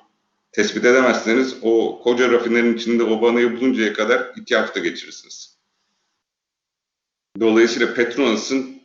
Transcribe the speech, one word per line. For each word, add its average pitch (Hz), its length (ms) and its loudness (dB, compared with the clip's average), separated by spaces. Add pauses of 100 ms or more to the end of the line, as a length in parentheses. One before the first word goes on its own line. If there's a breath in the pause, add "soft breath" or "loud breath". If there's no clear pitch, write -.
(520)
tespit 104 340 -2
edemezseniz 127 760 2
o 113 420 0
koca 123 280 2
rafinerinin 117 460 2
içinde 117 260 -2
o 110 180 0
vanayı 117 380 2
buluncaya 110 340 0
kadar 110 420 -2
iki 113 200 -4
hafta 107 240 -2
geçirirsiniz. - 800 -12 (1800)
Dolayısıyla 113 540 2
Petronas'ın 123 920 -2